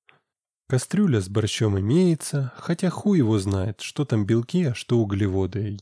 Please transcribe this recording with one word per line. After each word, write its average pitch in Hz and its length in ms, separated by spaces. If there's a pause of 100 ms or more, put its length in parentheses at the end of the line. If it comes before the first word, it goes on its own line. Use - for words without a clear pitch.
(680)
Кастрюля 131 520
с 92 80
борщом 104 500
имеется, 147 800
хотя 175 320
хуй 196 300
его 110 200
знает, 98 400
что - 240
там 110 220
белки, 117 400
а 120 80
что - 260
углеводы. 101 840